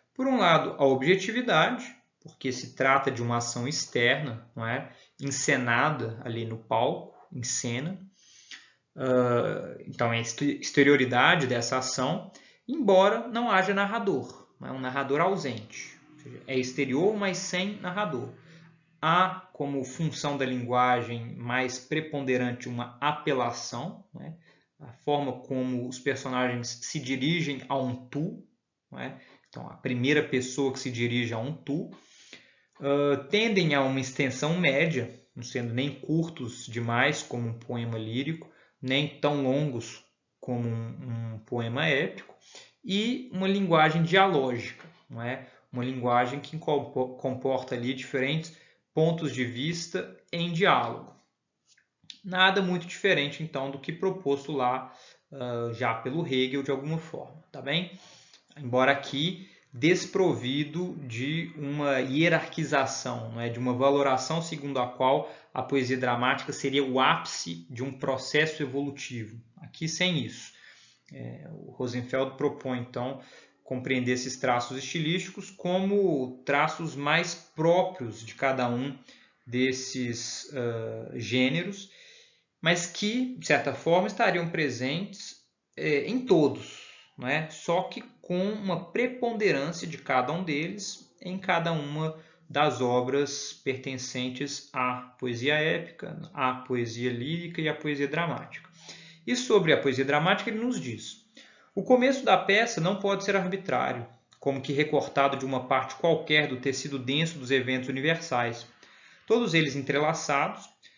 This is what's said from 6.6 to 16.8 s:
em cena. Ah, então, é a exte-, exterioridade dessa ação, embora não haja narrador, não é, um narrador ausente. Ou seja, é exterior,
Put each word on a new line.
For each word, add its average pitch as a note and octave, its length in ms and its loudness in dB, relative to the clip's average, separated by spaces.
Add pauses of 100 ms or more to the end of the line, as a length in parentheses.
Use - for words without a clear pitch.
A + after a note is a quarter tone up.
em B2+ 100 -8
cena. C#3 580 -4 (960)
Ah, A#2+ 800 2 (100)
então, A#2 260 0
é A2+ 60 2
a - 20 0
exte-, - 400 -2
exterioridade C#3 840 6
dessa B2 320 0
ação, C3+ 540 -2 (340)
embora A3+ 640 6
não A#3+ 220 -2
haja F#3+ 240 4
narrador, G3 720 -2 (120)
não C3 80 -10
é, B2+ 40 -8
um C3 80 -8
narrador C3 400 0
ausente. D3 800 -2 (140)
Ou - 80 -20
seja, B2 260 -16
é C3 120 0
exterior, C#3 580 2